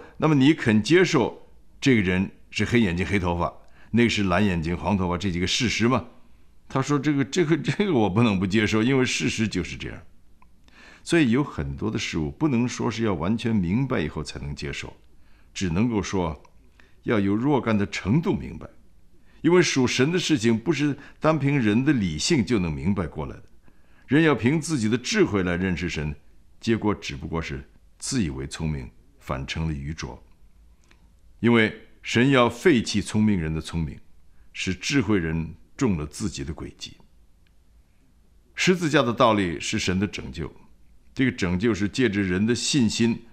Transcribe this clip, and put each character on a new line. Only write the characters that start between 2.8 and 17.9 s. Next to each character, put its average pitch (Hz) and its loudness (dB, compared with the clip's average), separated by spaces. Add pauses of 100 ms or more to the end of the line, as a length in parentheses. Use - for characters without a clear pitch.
睛、 90 -2
黑 92 -2
头 90 0
发， 82 -2 (380)
那 117 4
个 113 4
是 104 0
蓝 95 2
眼 87 0
睛、 85 -2
黄 82 -2
头 90 0
发 87 -2
这 95 -4
几 85 -4
个 90 -2
事 117 -2
实 101 0
吗？” 123 0 (640)
他 135 -2
说 143 0
：“这 147 0
个， 139 0
这 - 0
个， 156 2
这 143 -2
个 202 -2
我 113 4
不 95 2
能 104 2
不 98 -2
接 101 2
受， 110 2
因 131 2
为 127 4
事 143 -2
实 110 -2
就 90 -4
是 - -10
这 64 -10
样。” - -14 (1040)
所 170 2
以 127 4
有 135 2
很 69 -6
多 95 -4
的 - -4
事 - -4
物 76 -2
不 151 -2
能 123 2
说 117 -4
是 107 -6
要 104 0
完 87 -2
全 113 -2
明 104 0
白 123 -2
以 76 -2
后 78 -8
才 - -12
能 71 -10
接 71 -10
受， - -12 (560)
只 98 -4
能 98 0
够 110 -2
说 85 -4 (640)
要 117 0
有 98 0
若 127 2
干 110 0
的 101 2
程 123 0